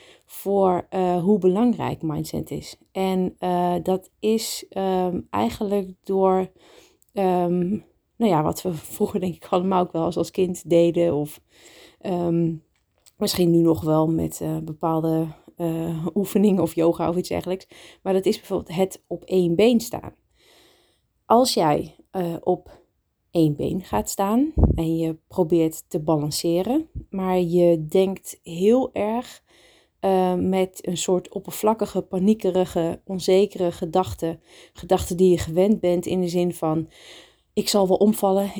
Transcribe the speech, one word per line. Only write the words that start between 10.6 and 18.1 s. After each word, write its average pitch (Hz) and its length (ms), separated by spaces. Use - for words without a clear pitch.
deden 170 460
of, 147 260
ehm, 170 540
misschien 180 340
nu 170 100
nog 165 200
wel 156 260
met, 160 340
eh, 160 160
bepaalde, 160 720
eh, 165 580
oefeningen 196 480
of 165 140
yoga 165 340
of 170 60
iets 180 140
dergelijks. 175 380
Maar 190 120